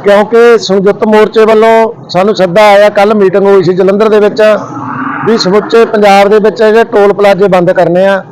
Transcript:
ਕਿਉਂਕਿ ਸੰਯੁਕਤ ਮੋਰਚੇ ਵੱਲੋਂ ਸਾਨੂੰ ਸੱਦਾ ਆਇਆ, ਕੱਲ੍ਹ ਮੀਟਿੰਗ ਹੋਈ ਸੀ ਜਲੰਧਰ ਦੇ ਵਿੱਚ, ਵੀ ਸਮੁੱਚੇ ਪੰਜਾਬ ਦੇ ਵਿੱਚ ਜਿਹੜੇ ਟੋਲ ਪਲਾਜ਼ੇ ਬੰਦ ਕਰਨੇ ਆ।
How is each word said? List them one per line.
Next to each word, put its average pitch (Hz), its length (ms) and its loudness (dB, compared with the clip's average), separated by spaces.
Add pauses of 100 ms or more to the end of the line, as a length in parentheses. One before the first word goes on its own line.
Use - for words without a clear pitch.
ਕਿਉਂਕਿ 214 540 2
ਸੰਯੁਕਤ 202 480 -2
ਮੋਰਚੇ 214 380 2
ਵੱਲੋਂ 220 480 2 (160)
ਸਾਨੂੰ 190 280 -2
ਸੱਦਾ 185 260 0
ਆਇਆ, 208 260 4
ਕੱਲ੍ਹ 208 260 0
ਮੀਟਿੰਗ 196 320 0
ਹੋਈ 196 160 2
ਸੀ 180 120 -2
ਜਲੰਧਰ 196 340 0
ਦੇ 208 120 2
ਵਿੱਚ, 208 220 0 (840)
ਵੀ 220 120 0
ਸਮੁੱਚੇ 208 460 0
ਪੰਜਾਬ 202 440 2
ਦੇ 214 100 2
ਵਿੱਚ 208 240 -2
ਜਿਹੜੇ 220 220 2
ਟੋਲ 202 280 0
ਪਲਾਜ਼ੇ 196 360 0
ਬੰਦ 180 240 0
ਕਰਨੇ 180 340 0
ਆ। 190 260 -2